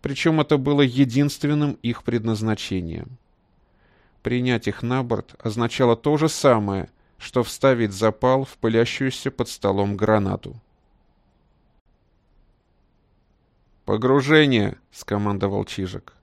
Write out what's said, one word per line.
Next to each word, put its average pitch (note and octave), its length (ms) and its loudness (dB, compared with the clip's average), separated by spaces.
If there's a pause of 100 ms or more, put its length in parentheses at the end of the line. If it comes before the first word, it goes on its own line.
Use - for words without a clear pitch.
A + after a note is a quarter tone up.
Причем D#3 380 0
это D3 180 2
было C#3+ 240 2
единственным C#3+ 1000 0
их A#2 220 -4
предназначением. G#2+ 1120 -4 (1040)
Принять B2 460 -2
их - 160 -6
на B2+ 200 -2
борт A#2+ 360 -6
означало A#2 560 0
то D3 220 0
же D#3 120 2
самое, G#2 600 0 (280)
что - 260 -2
вставить A#2 480 2
запал A#2+ 540 0
в - 120 -20
пылящуюся A#2+ 760 -2
под - 180 -6
столом G2+ 480 -2
гранату. G2+ 640 -2 (3250)
"Погружение!" — B2+ 920 2 (140)
скомандовал G2+ 760 -2
Чижик. - 580 -10